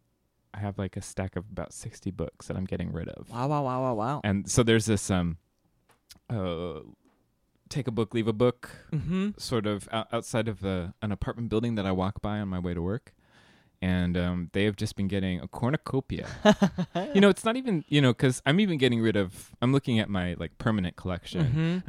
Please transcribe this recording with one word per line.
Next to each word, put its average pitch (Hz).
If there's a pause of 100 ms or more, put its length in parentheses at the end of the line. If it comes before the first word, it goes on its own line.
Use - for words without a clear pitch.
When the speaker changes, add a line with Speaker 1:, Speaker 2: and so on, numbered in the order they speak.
(540)
Speaker 1:
I 101
have, 101
like, 95
a 98
stack -
of 90
about 87
sixty -
books -
that -
I'm 95
getting 90
rid 85
of. -
Speaker 2:
Wow, 123
wow, 147
wow, 127
wow, 127
wow. 120
Speaker 1:
And 101
so 123
there's 113
this, 107
um, 87 (960)
uh, 87 (880)
take 135
a 127
book, 110
leave 113
a 113
book, 120 (220)
Speaker 2:
Mm-hmm. 185
Speaker 1:
sort 110
of 104
o-, 110
outside 117
of 101
the, 95
an 104
apartment 113
building 113
that 104
I 95
walk 92
by 104
on 101
my 92
way 90
to 87
work. 95 (680)
And, 90
um, 90
they 98
have 104
just -
been 98
getting 95
a -
cornucopia. - (160)
Speaker 2:
<laughs> 202
Speaker 1:
You 294
know, 202
it's -
not 233
even, 226
you 147
know, 127
'cause 131
I'm 151
even 185
getting 123
rid 113
of, 95 (100)
I'm 123
looking 139
at 104
my, 90
like, 80
permanent 101
collection, 92
Speaker 2:
Mm-hmm. 160 (100)